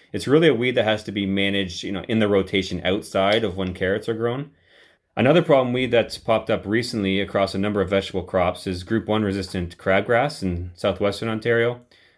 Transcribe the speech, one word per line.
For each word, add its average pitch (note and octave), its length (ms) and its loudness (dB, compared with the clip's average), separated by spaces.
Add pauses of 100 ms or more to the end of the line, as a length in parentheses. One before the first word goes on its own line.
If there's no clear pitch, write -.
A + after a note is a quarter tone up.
(140)
it's G2+ 140 -6
really D#3 200 6
a C#3 60 6
weed B2 220 0
that A2+ 100 2
has G#2+ 180 0
to A2 80 -10
be G2+ 140 -2
managed, G2 580 -2
you F2+ 80 -6
know, F#2 160 -6
in A2 120 0
the G#2+ 100 4
rotation F#2+ 560 0
outside G2+ 580 2
of F#2 140 -4
when F#2 160 -4
carrots F#2+ 340 -2
are A#2 60 -2
grown. A#2+ 380 -4 (680)
Another C#3+ 240 6
problem C3 320 4
weed B2+ 180 -2
that's A2+ 260 2
popped A2 320 0
up F#2+ 160 -2
recently G#2 540 0
across G2 340 0
a G2 60 -2
number G2+ 220 0
of F#2 80 -2
vegetable G2 340 -2
crops F#2 420 -2
is F2+ 180 -6
Group A2 240 -2
One G#2+ 160 2
resistant F#2+ 540 -4
crabgrass A#2 640 0
in F2+ 340 -4
southwestern G2+ 540 -2
Ontario. A#2 520 0 (360)